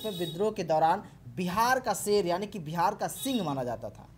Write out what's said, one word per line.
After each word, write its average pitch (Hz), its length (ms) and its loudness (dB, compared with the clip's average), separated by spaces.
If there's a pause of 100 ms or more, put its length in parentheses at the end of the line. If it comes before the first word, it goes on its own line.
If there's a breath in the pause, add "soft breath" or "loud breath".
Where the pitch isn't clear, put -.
में 202 140 -4
विद्रोह 180 320 0
के 220 140 -4
दौरान 165 380 4 (320 loud breath)
बिहार 220 440 2
का 233 160 -2
शेर 202 320 2
यानी 185 200 0
कि 202 140 -8
बिहार 170 340 0
का 202 140 -4
सिंह 254 340 -2
माना 139 200 -2
जाता 117 260 -4
था। - 180 -18 (100)